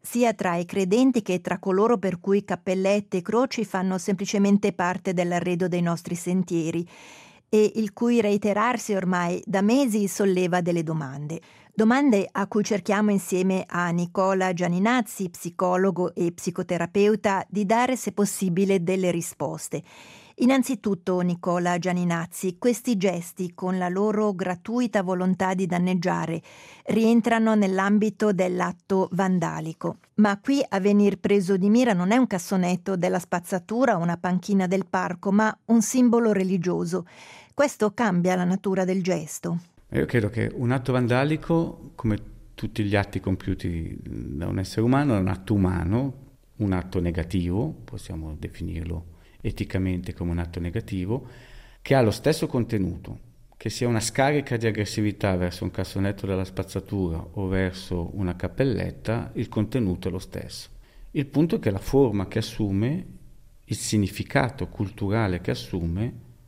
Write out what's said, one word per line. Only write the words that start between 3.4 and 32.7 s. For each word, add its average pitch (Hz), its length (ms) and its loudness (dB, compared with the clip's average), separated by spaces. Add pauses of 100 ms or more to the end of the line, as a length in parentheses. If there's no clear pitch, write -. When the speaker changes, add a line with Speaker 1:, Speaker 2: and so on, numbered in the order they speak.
Speaker 1:
fanno 185 320 -2
semplicemente 202 720 2
parte 185 400 -2
dell'arredo 175 560 0
dei 175 140 0
nostri 170 320 -2
sentieri 170 760 -2 (640)
e 214 240 4
il 214 180 -2
cui 240 280 2
reiterarsi 208 760 0
ormai 180 500 0
da 196 160 0
mesi 220 480 4
solleva 180 540 2
delle 170 200 0
domande. 151 580 -6 (360)
Domande 226 540 4
a 196 160 -2
cui 208 160 0
cerchiamo 208 480 0
insieme 190 560 0
a 175 220 -2
Nicola 185 640 0
Gianinazzi, 185 760 0
psicologo 180 840 0
e 170 160 0
psicoterapeuta, 185 1160 0
di 202 180 -2
dare, 247 300 2
se 202 160 -6
possibile, 190 720 0
delle 185 260 0
risposte. 160 720 -6 (540)
Innanzitutto, 226 840 0
Nicola 175 580 0
Gianinazzi, 175 800 -2
questi 240 380 0
gesti, 175 580 -4
con 185 220 -4
la 180 120 -2
loro 208 460 0
gratuita 196 680 -2
volontà 185 520 0
di 185 120 0
danneggiare, 170 760 0 (460)
rientrano 226 720 4
nell'ambito 202 760 2
dell'atto 180 800 0
vandalico. 165 840 -2 (180)
Ma 202 240 4
qui 277 300 0
a 196 100 0
venir 202 400 4
preso 196 380 2
di 190 140 2
mira 240 220 6
non 180 200 2
è 233 40 4
un 254 120 4
cassonetto 180 680 -2